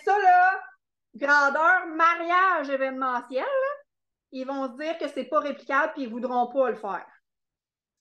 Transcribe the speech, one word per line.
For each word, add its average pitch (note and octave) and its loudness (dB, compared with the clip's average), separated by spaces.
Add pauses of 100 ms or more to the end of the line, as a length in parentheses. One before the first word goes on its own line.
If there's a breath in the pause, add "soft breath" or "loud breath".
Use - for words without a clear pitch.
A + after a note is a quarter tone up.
ça, G4+ 2
là, F#4 6 (560)
grandeur, D4 2
mariage E4+ 2
événementiel, C4 -4
là, C#5 -2 (480)
ils C4 -8
vont C4+ -6
se A#3+ -12
dire D#4+ -4
que D4+ -6
c'est C4+ -6
pas D4+ 0
réplicable C#4+ -2
puis C#4+ -8
ils A#3+ -8
voudront A#3+ -2
pas B3+ 0
le G#3+ -4
faire. G3 -8 (960)